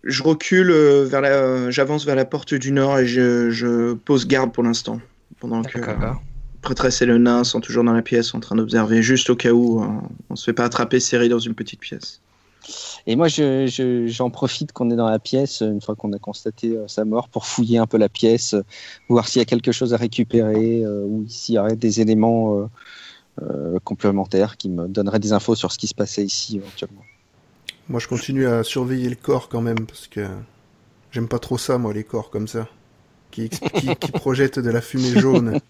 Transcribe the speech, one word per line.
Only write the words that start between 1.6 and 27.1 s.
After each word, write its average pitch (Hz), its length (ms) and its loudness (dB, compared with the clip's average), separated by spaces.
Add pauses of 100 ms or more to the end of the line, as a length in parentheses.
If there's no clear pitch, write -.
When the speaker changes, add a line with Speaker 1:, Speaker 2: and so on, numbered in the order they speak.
Speaker 1:
j'avance 143 340 0
vers 143 120 0
la 135 80 2
porte 147 300 -4
du 135 180 -2
nord 139 260 4
et 127 80 4
je, 120 440 2
je 117 440 0
pose 123 320 0
garde 131 260 2
pour 120 100 -2
l'instant. 117 380 -2 (400)
Pendant 117 220 -4
que 113 160 -8
Speaker 2:
D'accord. 117 420 -4 (420)
Speaker 1:
prêtresse - 400 0
et 123 40 4
le 117 120 2
nain 120 260 6
sont 120 160 -2
toujours 120 240 0
dans 117 80 4
la 113 100 2
pièce 117 320 0
en 117 60 -4
train 107 160 -4
d'observer, 113 460 2
juste 127 280 2
au 120 60 6
cas 120 160 4
où, 120 300 4
euh, 98 40 -2 (440)
on 127 60 -8
se - 80 -14
fait 117 80 -2
pas 120 120 0
attraper 123 360 0
serré 120 280 2
dans 120 100 4
une 113 160 -4
petite - 260 -12
pièce. - 400 -14 (880)
Speaker 3:
Et 113 100 0
moi, 165 120 4
je, 135 380 2
je, 123 400 0
j'en 117 240 -2
profite 135 420 -4
qu'on 120 180 -2
est 117 60 0
dans 117 140 2
la 110 80 2
pièce, 135 440 -2
une 107 180 -2
fois 107 160 -8
qu'on 104 160 -6
a 101 60 -6
constaté, 110 580 -8
euh, 107 120 -8
sa 107 160 -4
mort, 110 240 -2
pour - 180 -8
fouiller 117 320 2
un 113 80 4
peu 110 120 0
la 104 100 4
pièce, 117 460 2
euh, 101 80 2 (460)
voir 120 200 4
s'il 127 120 2
y - 20 4
a 113 40 2
quelque 120 260 0
chose 120 200 0
à 117 40 2
récupérer, 113 880 0
euh, 104 200 -4
ou 107 240 -4
s'il 113 280 -4
y - 20 4
aurait 107 180 2
des 110 240 0
éléments, 110 580 2
euh, 104 80 -4 (720)
euh, 80 420 -4
complémentaires 98 760 0
qui 98 100 -8
me 87 180 -4
donneraient 101 320 -2
des 104 140 0
infos 107 220 2
sur - 180 -4
ce - 60 -10
qui - 80 -6
se - 80 -8
passait 107 280 -4
ici, 101 360 -6
éventuellement. 101 420 -14 (880)